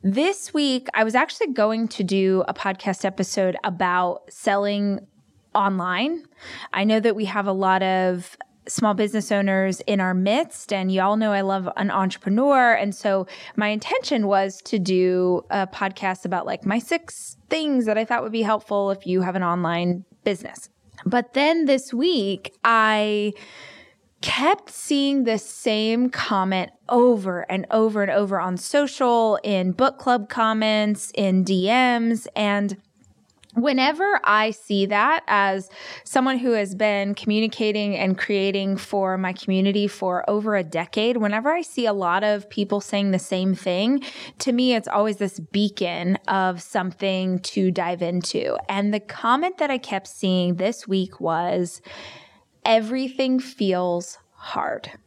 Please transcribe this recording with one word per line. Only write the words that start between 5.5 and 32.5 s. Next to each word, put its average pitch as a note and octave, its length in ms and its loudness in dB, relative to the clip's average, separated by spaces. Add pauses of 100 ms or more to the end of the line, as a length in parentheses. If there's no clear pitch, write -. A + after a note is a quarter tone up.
online. G3 720 0 (480)
I G3 120 0
know A3 140 4
that A3 160 2
we G#3+ 120 -4
have G3 200 -2
a G3 60 0
lot F#3+ 300 2
of F#3 560 0 (300)
small G#3+ 260 0
business G#3+ 380 0
owners F#3+ 560 0
in G3+ 100 2
our F#3 160 0
midst, G#3+ 580 0
and F#3+ 200 0
y'all F#3+ 240 2
know A3 160 2
I G3 80 2
love F#3+ 360 -2
an G3 140 -2
entrepreneur. A#3 840 2
And G3+ 220 0
so G3 320 0 (300)
my G#3+ 100 0
intention G#3+ 600 -2
was G3 380 0
to A3 120 -2
do F3+ 720 2
a G3 160 0
podcast F#3+ 580 -4
about, F3+ 220 -4
like, - 180 -6
my G3+ 140 0
six - 600 -6 (120)
things C#4+ 360 0
that G#3+ 120 2
I A3 60 0
thought A#3+ 180 -2
would A3 80 -6
be A3+ 120 -2
helpful G3+ 500 0
if G3 120 -6
you F#3 180 0
have F3+ 120 -2
an F#3 80 0
online F3 640 0 (180)
business. - 460 -6 (360)
But A#3+ 280 0
then D#4 320 2
this C4+ 280 2
week, A#3 720 -2
I G#3+ 680 2 (880)
kept - 500 0
seeing C#4 540 0
the A3+ 140 2
same A3+ 680 0
comment F#3+ 640 0 (180)
over A3 520 4 (100)
and F#3+ 220 -2
over A3 280 2
and G3 120 0
over G3 260 0
on F3+ 180 -2
social, A#3+ 840 2
in F#3 300 0
book C4 260 2
club G#3+ 300 0
comments, A3 880 0
in F#3+ 260 2
D F#3 240 2
Ms. A#3 680 2
And G3+ 400 0 (800)